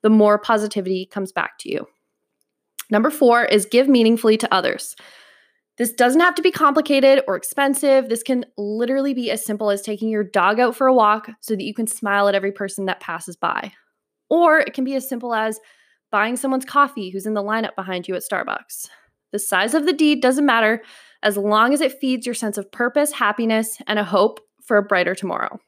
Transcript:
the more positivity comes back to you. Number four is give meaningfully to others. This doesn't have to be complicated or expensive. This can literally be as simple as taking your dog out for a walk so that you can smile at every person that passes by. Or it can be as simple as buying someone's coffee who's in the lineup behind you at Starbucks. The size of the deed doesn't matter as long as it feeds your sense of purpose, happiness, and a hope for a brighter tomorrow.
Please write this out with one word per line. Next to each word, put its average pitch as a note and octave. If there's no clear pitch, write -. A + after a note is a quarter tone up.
the A3
more G#3
positivity G#3
comes F#3+
back -
to -
you. -
Number A3
four A#3+
is G#3
give C4+
meaningfully A3+
to -
others. -
This A#3
doesn't B3
have F4
to F4
be F4+
complicated C#4
or F#3+
expensive. C4+
This A3+
can B3
literally A#3+
be A#3+
as A3
simple G#3
as G3+
taking G#3+
your G#3+
dog G3
out A#3+
for C4+
a C4
walk A3
so A3+
that F#3+
you G#3
can A3
smile G3+
at G3
every G3
person G3
that F#3
passes E3+
by. -
Or D#4+
it -
can C4
be C4+
as C4
simple A#3+
as A3
buying A3
someone's C4
coffee C4+
who's F#3+
in G#3+
the G#3
lineup G#3+
behind F3+
you G3
at F3+
Starbucks. -
The G#3
size G#3
of D4+
the F4
deed D4
doesn't C4
matter A3+
as G#3
long G#3+
as D4
it C4
feeds B3+
your A#3+
sense G#3+
of G3
purpose, C#4+
happiness, A3
and G#3+
a G#3
hope G3
for G#3+
a G3+
brighter F#3
tomorrow. -